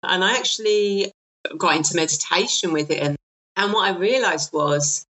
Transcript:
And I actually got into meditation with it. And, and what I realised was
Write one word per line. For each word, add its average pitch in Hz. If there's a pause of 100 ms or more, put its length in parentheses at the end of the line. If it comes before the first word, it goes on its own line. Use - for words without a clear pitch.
And 185
I 214
actually 208 (460)
got 160
into 160
meditation 170
with 151
it. 151
And, 143 (400)
and 202
what 196
I 185
realised 196
was 147 (120)